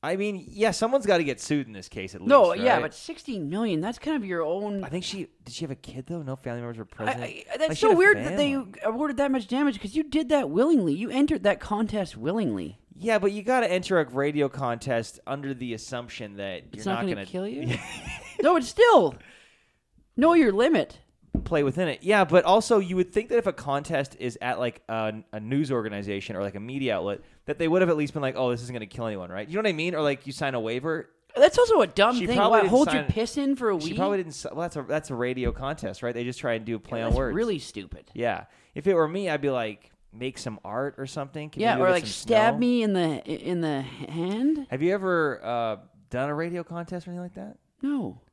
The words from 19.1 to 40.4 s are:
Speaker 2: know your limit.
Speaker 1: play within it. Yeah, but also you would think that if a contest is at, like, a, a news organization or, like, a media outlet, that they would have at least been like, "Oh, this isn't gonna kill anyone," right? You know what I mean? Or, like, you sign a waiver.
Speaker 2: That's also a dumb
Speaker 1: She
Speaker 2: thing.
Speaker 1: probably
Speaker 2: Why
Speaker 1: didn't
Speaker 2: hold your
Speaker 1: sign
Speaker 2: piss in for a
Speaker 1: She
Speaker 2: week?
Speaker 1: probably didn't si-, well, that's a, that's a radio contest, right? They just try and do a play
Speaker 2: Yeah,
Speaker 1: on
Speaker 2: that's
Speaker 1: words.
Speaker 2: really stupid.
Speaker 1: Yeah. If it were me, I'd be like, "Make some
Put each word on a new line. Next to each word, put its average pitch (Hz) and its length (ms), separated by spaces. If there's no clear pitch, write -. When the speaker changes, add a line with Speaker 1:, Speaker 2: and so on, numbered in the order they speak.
Speaker 2:
know 320 160
your 277 180
limit. 233 460
Speaker 1:
play 151 200
within 156 240
it. 135 160
Yeah, 196 200
but 160 200
also 220 340
you 185 180
would 180 160
think 220 180
that 240 80
if 233 100
a 170 40
contest 143 680
is 120 200
at, 120 200
like, 120 280
a, 110 240
a 107 80
news 135 320
organization 104 640
or, 95 60
like, 101 120
a 101 60
media 123 360
outlet, 98 240
that 147 120
they 165 80
would 175 160
have 180 80
at 160 60
least 151 160
been 151 100
like, 131 140
"Oh, 127 140
this 120 120
isn't 123 100
gonna 113 140
kill 117 200
anyone," 95 240
right? 101 180
You 156 80
know 214 60
what 214 60
I 190 40
mean? 165 240
Or, 156 60
like, 143 240
you 139 60
sign 139 220
a 120 60
waiver. 131 500
Speaker 2:
That's 285 220
also 453 220
a 208 80
dumb 226 280
Speaker 1:
She 226 100
Speaker 2:
thing. 233 100
Speaker 1:
probably 208 220
Speaker 2:
Why - 40
Speaker 1:
didn't 190 80
Speaker 2:
hold 262 220
your 156 100
Speaker 1:
sign 139 80
Speaker 2:
piss 226 260
in 277 200
for 247 140
a 180 100
Speaker 1:
She 156 100
Speaker 2:
week? - 60
Speaker 1:
probably 196 220
didn't 165 160
si-, - 180
well, 147 100
that's 170 140
a, 147 60
that's 147 280
a 135 60
radio 123 340
contest, 131 540
right? 120 100
They 120 100
just 123 140
try 120 160
and 113 100
do 113 120
a - 20
play 113 220
Speaker 2:
Yeah, 113 60
Speaker 1:
on 113 40
Speaker 2:
that's 127 80
Speaker 1:
words. 131 160
Speaker 2:
really 208 240
stupid. - 560
Speaker 1:
Yeah. 110 300
If 139 100
it 190 80
were 160 140
me, 185 200
I'd 151 140
be 139 80
like, 113 400
"Make 123 260
some 110 260